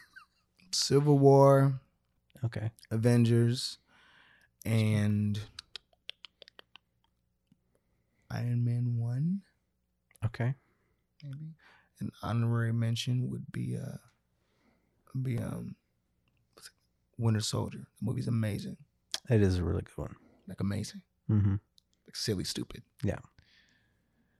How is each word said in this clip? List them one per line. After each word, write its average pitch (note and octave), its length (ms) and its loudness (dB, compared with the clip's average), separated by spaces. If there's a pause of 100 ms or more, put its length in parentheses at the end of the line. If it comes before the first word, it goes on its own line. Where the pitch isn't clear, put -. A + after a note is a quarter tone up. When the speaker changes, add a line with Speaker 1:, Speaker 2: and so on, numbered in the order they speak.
(140)
Speaker 1:
<laughs> - 580 -20
Speaker 2:
Civil C#3+ 460 4
War. C#3 640 6 (640)
Speaker 1:
Okay. A2 260 -6 (200)
Speaker 2:
Avengers. A#2 880 4 (880)
And G#2 760 2 (3000)
Iron A#2+ 340 -2
Man A#2+ 320 0
one. C3+ 460 -2 (840)
Speaker 1:
Okay. A#2 300 -2 (680)
Speaker 2:
Maybe. D3+ 320 -12 (460)
An - 100 -8 (120)
honorary A#2 500 0
mention A#2 580 -2
would B2 220 -10
be, B2 240 -6
uh, - 220 -10 (1200)
be, B2+ 180 -4
um, A#2+ 380 -10 (800)
what's - 140 -20
it? - 40 -20 (460)
Winter A2+ 220 2
Soldier. - 460 -6 (140)
The - 60 -6
movie's A#2+ 220 -4
amazing. A2 480 -2 (520)
Speaker 1:
It A2 140 4
is F#2 160 4
a F2 60 0
really F2 180 -2
good - 140 -20
one. - 200 -10 (320)
Speaker 2:
Like, F#3 120 -12
amazing. G2+ 420 -6 (280)
Speaker 1:
Mm-hmm. G#2 220 4 (540)
Speaker 2:
Like, - 100 -20
silly, F2+ 280 -4
stupid. - 380 -10 (200)
Speaker 1:
Yeah. - 160 -2 (1200)